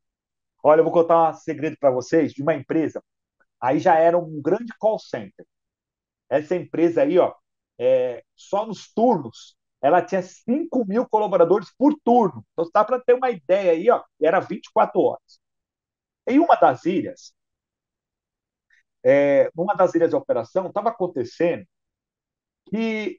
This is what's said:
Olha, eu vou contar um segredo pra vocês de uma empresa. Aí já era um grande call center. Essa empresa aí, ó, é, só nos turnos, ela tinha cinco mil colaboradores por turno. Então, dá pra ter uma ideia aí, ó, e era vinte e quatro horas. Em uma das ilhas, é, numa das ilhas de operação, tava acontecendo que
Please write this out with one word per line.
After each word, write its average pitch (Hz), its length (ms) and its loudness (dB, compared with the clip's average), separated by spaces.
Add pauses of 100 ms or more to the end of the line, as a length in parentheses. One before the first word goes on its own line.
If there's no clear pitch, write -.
(680)
Olha, 156 120 6
eu 165 40 6
vou 165 80 0
contar 165 380 4
um 151 60 -10
segredo 151 440 -8
pra 139 120 2
vocês - 420 -2
de 139 80 -12
uma 156 140 0
empresa. 151 440 -4 (640)
Aí 131 160 0
já 160 220 2
era 170 180 4
um 160 240 -6
grande 214 380 -2
call 214 180 -2
center. - 480 -14 (840)
Essa 151 280 -2
empresa 165 480 0
aí, 165 160 2
ó, 127 160 0 (420)
é, 127 460 -2 (120)
só 202 300 -6
nos - 260 -14
turnos, 214 640 -2 (240)
ela 165 220 2
tinha 185 220 -4
cinco 262 600 -4
mil 214 240 -4
colaboradores 190 680 0
por 294 160 2 (100)
turno. 233 480 0
Então, 170 220 -4
dá 208 100 2
pra 247 160 -2
ter 247 140 2
uma 254 160 -2
ideia 185 440 0
aí, 190 180 0
ó, 160 120 0 (160)
e 151 60 -2
era 175 140 2
vinte - 260 -10
e - 80 -20
quatro 208 280 0
horas. - 380 -4 (880)
Em 262 140 2
uma 269 160 4
das - 280 2
ilhas, - 480 -6 (1700)
é, 139 500 2
numa 185 220 -4
das 180 180 2
ilhas 165 160 2
de 151 60 -4
operação, 135 560 -4
tava 208 180 -4
acontecendo 175 720 -4 (1080)
que 220 480 -4